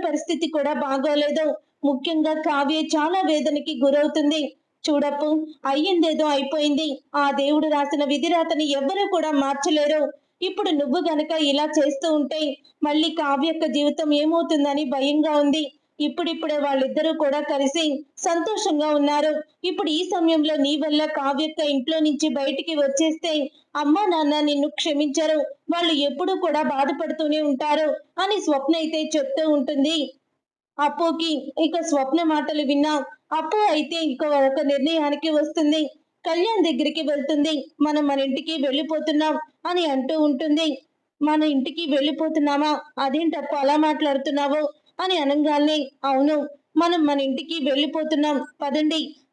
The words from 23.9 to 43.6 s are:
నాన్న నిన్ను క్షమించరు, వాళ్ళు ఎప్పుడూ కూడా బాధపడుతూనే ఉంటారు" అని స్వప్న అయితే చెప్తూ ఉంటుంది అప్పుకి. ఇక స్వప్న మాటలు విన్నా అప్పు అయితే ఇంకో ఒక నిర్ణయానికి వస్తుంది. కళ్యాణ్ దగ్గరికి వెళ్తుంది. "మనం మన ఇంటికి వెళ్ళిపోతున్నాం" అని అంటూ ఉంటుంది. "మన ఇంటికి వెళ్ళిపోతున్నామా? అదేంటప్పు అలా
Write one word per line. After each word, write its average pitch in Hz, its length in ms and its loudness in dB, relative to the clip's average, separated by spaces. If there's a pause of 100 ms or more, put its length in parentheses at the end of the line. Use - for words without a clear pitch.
నాన్న 302 340 2
నిన్ను 294 280 0
క్షమించరు, 311 680 0 (320)
వాళ్ళు 339 220 0
ఎప్పుడూ 285 420 0
కూడా 311 280 0
బాధపడుతూనే 294 800 -2
ఉంటారు" 294 480 0 (300)
అని 392 220 0
స్వప్న 285 360 0
అయితే 320 260 -2 (140)
చెప్తూ 277 320 0
ఉంటుంది 294 500 0 (800)
అప్పుకి. 320 540 0 (260)
ఇక 320 220 0
స్వప్న 294 420 0
మాటలు 302 400 0
విన్నా 285 320 2 (380)
అప్పు 311 260 -2 (120)
అయితే 302 260 -2
ఇంకో 311 300 -2 (120)
ఒక 269 220 2
నిర్ణయానికి 294 720 0
వస్తుంది. 302 520 2 (420)
కళ్యాణ్ 359 400 2
దగ్గరికి 302 380 0
వెళ్తుంది. 294 520 0 (280)
"మనం 294 240 2
మన 277 140 0
ఇంటికి 277 420 -2
వెళ్ళిపోతున్నాం" 302 720 0 (320)
అని 349 200 0
అంటూ 269 320 -2
ఉంటుంది. 302 500 2 (520)
"మన 302 220 2
ఇంటికి 302 480 0
వెళ్ళిపోతున్నామా? 294 800 0 (280)
అదేంటప్పు 294 580 -2
అలా 277 200 2